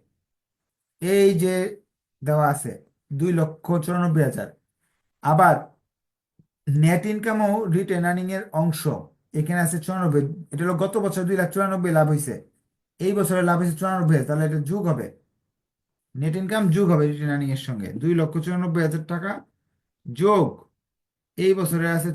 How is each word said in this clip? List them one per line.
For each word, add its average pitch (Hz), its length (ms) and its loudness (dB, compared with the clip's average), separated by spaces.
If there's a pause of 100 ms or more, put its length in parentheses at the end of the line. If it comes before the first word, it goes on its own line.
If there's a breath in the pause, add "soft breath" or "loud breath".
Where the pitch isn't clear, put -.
(1160)
এই 196 140 6 (140)
যে 185 120 2 (720)
দেওয়া 151 280 2
আছে 117 180 -8 (460)
দুই 175 120 0 (100)
লক্ষ 156 260 -4 (180)
চুরানব্বই 175 440 0
হাজার। 101 200 -6 (840)
আবার 185 220 6 (1300)
নেট 170 180 4 (100)
ইনকামও 214 380 0 (240)
রিটেন 185 360 0
আর্নিং 185 160 -2 (100)
এর 208 80 -8 (160)
অংশ, 165 220 0 (580)
এখানে 175 260 -2
আছে 170 180 -2
চুরানব্বই, 170 400 0 (280)
এটা 147 120 -6
হলো 180 180 0
গত 196 120 -2 (100)
বছর 190 240 -2
দুই 196 120 0
লাখ 180 140 0
চুরানব্বই 190 440 0
লাভ 151 140 6
হয়েছে, 135 220 -2 (720)
এই 202 120 2
বছরে 185 300 0
লাভ 175 120 4
হয়েছে 170 200 0
চুরানব্বই 180 360 2
হাজার, 127 120 0
তাহলে 151 200 0
এটা 151 120 -2 (100)
যোগ 202 200 -2
হবে, 120 160 -2 (1120)
নেট 156 200 -2
ইনকাম 208 220 -2 (140)
যোগ 202 160 4
হবে 151 180 4
রিটেন 147 240 -4
আর্নিং 143 220 -2
এর 135 120 -12
সঙ্গে, 101 200 -8 (140)
দুই 170 180 0
লক্ষ 156 140 -2 (100)
চুরানব্বই 175 420 -2
হাজার 156 260 -4
টাকা 180 200 -6 (920)
যোগ 196 240 4 (1000)
এই 190 160 4
বছরে 170 260 0 (100)
আছে 165 180 -2